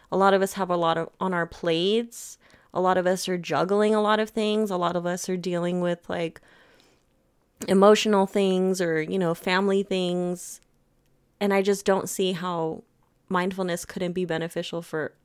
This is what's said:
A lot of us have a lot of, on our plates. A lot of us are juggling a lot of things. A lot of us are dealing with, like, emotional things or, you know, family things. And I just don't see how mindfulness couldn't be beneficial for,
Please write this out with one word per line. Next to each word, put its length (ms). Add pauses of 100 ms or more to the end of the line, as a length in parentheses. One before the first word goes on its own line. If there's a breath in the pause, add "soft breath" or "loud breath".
(120)
A 40
lot 180
of 80
us 100
have 180
a 60
lot 220
of, 100 (100)
on 160
our 120
plates. 880 (360 soft breath)
A 80
lot 160
of 80
us 240
are 80
juggling 600
a 40
lot 200
of 100
things. 400
A 60
lot 180
of 100
us 240
are 80
dealing 440
with, 280
like, 320 (1300 soft breath)
emotional 600
things 540
or, 220
you 160
know, 160
family 480
things. 760 (800)
And 120
I 100
just 220
don't 240
see 220
how 540 (440)
mindfulness 560
couldn't 280
be 120
beneficial 580
for, 300 (120)